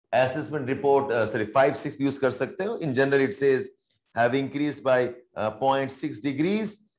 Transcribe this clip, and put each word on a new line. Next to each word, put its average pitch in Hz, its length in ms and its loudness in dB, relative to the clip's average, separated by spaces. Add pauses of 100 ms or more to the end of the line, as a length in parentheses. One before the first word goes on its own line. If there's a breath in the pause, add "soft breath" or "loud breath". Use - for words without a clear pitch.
(120)
assessment 131 560 0
report, 131 440 2
uh, 113 140 2
sorry, 110 200 -2
five, 139 300 2
six 131 240 -8
use 139 180 -2
kar 131 120 2
sakte 135 360 -6
ho. 233 100 -4
In 156 160 -4
general, 135 280 4
it 135 140 0
says 135 360 0 (440)
have 120 200 2
increased 139 480 -2
by, 127 320 2 (220)
uh, 107 160 -2
point 135 400 0
six 135 260 -8
degrees 160 680 -2 (100)